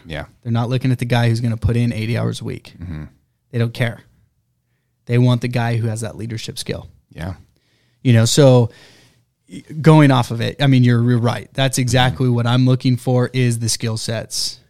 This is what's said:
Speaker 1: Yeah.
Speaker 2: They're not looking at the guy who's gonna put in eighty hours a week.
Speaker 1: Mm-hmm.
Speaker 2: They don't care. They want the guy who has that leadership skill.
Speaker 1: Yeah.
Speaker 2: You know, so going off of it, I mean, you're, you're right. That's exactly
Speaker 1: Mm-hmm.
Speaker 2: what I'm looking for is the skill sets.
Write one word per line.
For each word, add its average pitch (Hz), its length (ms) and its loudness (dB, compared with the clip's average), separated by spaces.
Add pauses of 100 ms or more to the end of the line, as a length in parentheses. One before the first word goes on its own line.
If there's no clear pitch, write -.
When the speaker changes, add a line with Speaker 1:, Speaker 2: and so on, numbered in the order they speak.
Speaker 1:
Yeah. 76 200 -10 (160)
Speaker 2:
They're 117 100 -8
not 117 180 -2
looking 131 220 0
at 123 80 -2
the 131 60 -4
guy 120 240 2
who's 117 120 0
gonna 113 160 -2
put 117 180 0
in 120 160 0
eighty 110 260 -4
hours 113 240 -4
a - 40 -16
week. 95 340 -12
Speaker 1:
Mm-hmm. 78 260 -10 (460)
Speaker 2:
They 120 80 -6
don't 117 140 -2
care. 120 280 -6 (1040)
They 120 120 0
want 123 240 2
the 123 60 -6
guy 120 300 -4
who 113 100 -4
has 110 140 -6
that 117 160 -10
leadership 110 400 -10
skill. - 300 -10 (220)
Speaker 1:
Yeah. 85 260 -12 (680)
Speaker 2:
You 127 100 4
know, 113 120 6
so 127 460 6 (1120)
going 151 300 6
off 123 200 0
of 113 100 -6
it, 113 200 -6
I 143 60 0
mean, 127 160 4
you're, 120 240 4
you're 123 120 2
right. 120 340 -4
That's 135 240 -2
exactly 127 480 0
Speaker 1:
Mm-hmm. 120 100 2
Speaker 2:
what 117 120 -2
I'm 127 180 2
looking 127 320 2
for 123 340 0
is 120 280 0
the 113 100 -4
skill 113 280 -6
sets. - 600 -8 (100)